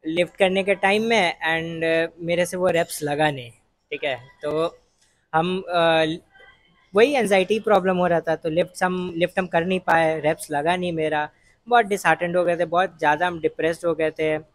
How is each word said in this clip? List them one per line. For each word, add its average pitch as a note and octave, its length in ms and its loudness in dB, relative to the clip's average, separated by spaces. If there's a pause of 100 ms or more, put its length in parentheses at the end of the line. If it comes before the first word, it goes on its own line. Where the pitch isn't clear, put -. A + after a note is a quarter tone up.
लिफ्ट E3 300 -2
करने F#3+ 280 2
के G3 100 0
टाइम G3 280 2
में A3 320 0
and E3 760 -2 (120)
मेरे F3 220 0
से F#3 100 -8
वो F3+ 120 0
reps E3 340 -2
लगा D3 280 0
नहीं, B2 200 -12 (400)
ठीक D3 140 -8
है, B2+ 240 -6 (140)
तो D#3 360 -4 (560)
हम, F3+ 260 0
अ, E3 440 2 (920)
वही B3 180 6
anxiety G#3 480 2
problem F#3+ 360 2
हो F3+ 100 2
रहा E3+ 140 2
था, D#3+ 160 -2
तो E3 120 -6
लिफ्ट E3 340 -2
हम, F3+ 340 -2
लिफ्ट E3+ 220 -2
हम F#3 80 -2
कर E3+ 180 0
नहीं F#3 160 -2
पाए, D#3+ 400 2
reps D#3 300 -2
लगा D#3 260 0
नहीं F3+ 160 -4
मेरा, D3+ 380 -2 (380)
बहुत A#3 180 4
disheartened F3 500 0
हो F3+ 80 2
गए E3+ 120 2
थे, E3+ 80 0
बहुत E3+ 340 -2
ज़्यादा D3+ 280 2
हम F3 140 -4
depressed D#3+ 460 -2
हो E3 80 0
गए D#3 160 -2
थे। D#3 280 -2 (160)